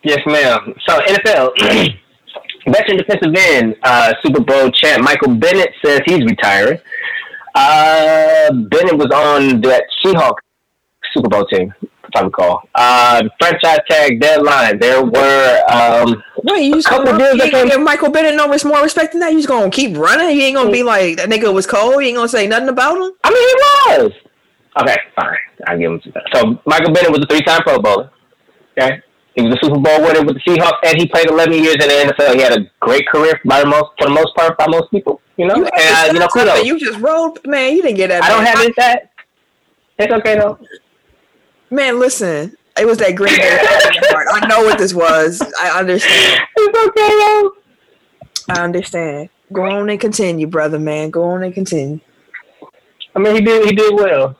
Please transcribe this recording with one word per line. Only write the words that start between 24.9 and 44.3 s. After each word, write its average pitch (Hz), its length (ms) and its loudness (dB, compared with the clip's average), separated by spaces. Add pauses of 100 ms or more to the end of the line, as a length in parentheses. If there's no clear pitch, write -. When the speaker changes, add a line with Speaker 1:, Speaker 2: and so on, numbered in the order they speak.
Speaker 1:
fine. - 200 -6 (300)
I'll 87 140 -6
give 82 120 -2
him 85 120 -8
some. 80 100 -20 (200)
So, 120 320 0
Michael 160 280 0
Bennett 175 180 2
was 147 100 0
a 147 60 -4
three-time 160 360 0
Pro 139 180 0
Bowler. 104 300 -2 (680)
Okay? 131 240 -2 (320)
He 123 100 -2
was 113 120 0
a 123 100 -2
Super 147 140 0
Bowl 156 240 2
winner 156 200 4
with 147 120 -2
the 139 60 -14
Seahawks, 170 420 0
and 160 160 2
he 170 80 0
played 165 200 2
eleven 160 280 2
years 160 200 2
in 147 120 0
the 143 60 2
N 143 160 2
F 139 100 -4
L. 143 160 4
He 131 60 2
had 123 180 2
a 101 60 -6 (140)
great 135 280 0
career 156 380 0
by 135 160 2
the 143 60 2
most, 147 320 0
for 147 80 0
the 143 60 0
most 156 220 0
part, 165 220 0
by 156 100 0
most 165 240 0
people. - 300 -4 (160)
You 175 80 -2
know, 196 100 0
Speaker 2:
You 339 100 2
Speaker 1:
and, - 80 -6
uh, - 40 0
you 165 60 2
know, 160 100 4
Speaker 2:
had 160 220 2
this 175 180 2
Speaker 1:
kudos. 226 220 2
Speaker 2:
stuff, - 100 2
you 302 140 -4
just 226 200 -8
rolled, 320 460 -4
man. 277 300 -2
You 370 80 0
didn't 240 140 -2
get 185 100 0
that. 175 160 0
Speaker 1:
I 170 60 2
don't 214 140 2
Speaker 2:
man. 226 140 2
Speaker 1:
have 226 80 0
it 233 120 -2
that. 240 340 -2 (880)
It's 208 120 0
okay 220 280 0
though. 208 180 -2 (1120)
Speaker 2:
Man, 254 300 -2
listen. 190 560 -4 (240)
It 208 80 0
was 226 120 0
that 196 160 0
Green 196 220 -2
Bay - 220 0 (520)
part. - 200 -4